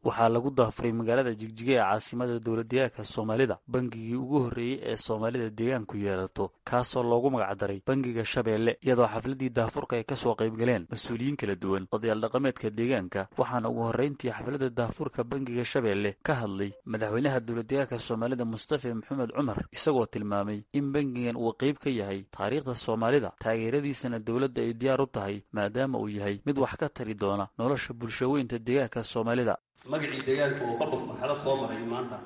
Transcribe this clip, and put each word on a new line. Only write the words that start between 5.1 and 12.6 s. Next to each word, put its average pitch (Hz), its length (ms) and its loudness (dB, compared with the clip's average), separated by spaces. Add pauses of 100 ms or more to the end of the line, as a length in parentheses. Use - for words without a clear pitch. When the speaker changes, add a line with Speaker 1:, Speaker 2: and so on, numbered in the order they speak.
Speaker 1:
deegaanku 113 480 -2
yeelato, 98 480 -2 (200)
kaasoo 123 380 2
loogu 120 260 4
magac 107 300 0
daray 98 260 -2
Bangiga 123 400 0
Shabeelle, 113 460 2 (100)
iyadoo 123 240 6
xafladdii 127 480 -2
daahfurka 120 420 0
ay 113 80 0
ka 139 120 -4
soo 120 180 2
qayb 110 240 0
galeen 113 320 2
mas-uuliyiin 123 480 -2
kala 101 180 0
duwan, 95 360 0
odayaal 110 300 0
dhaqameedka 123 520 0